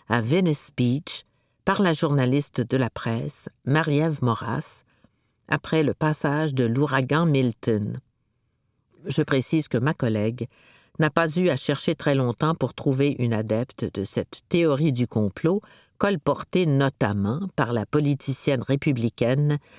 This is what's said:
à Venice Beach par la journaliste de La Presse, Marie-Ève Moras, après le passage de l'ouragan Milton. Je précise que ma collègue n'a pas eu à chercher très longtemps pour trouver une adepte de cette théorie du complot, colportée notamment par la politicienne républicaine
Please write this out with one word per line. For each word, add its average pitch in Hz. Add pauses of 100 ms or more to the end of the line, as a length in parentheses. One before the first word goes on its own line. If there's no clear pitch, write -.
à 117
Venice 151
Beach 127 (400)
par 196
la 175
journaliste 143
de 123
La 127
Presse, 123 (160)
Marie-Ève 151
Moras, 120 (640)
après -
le 131
passage 151
de 127
l'ouragan 135
Milton. 120 (1040)
Je 151
précise 147
que 127
ma 131
collègue 113 (500)
n'a 156
pas 165
eu 180
à 139
chercher 147
très -
longtemps 135
pour -
trouver 139
une 120
adepte 110
de 98
cette -
théorie 160
du 123
complot, 156 (360)
colportée 180
notamment 135
par 113
la 110
politicienne 143
républicaine 139 (200)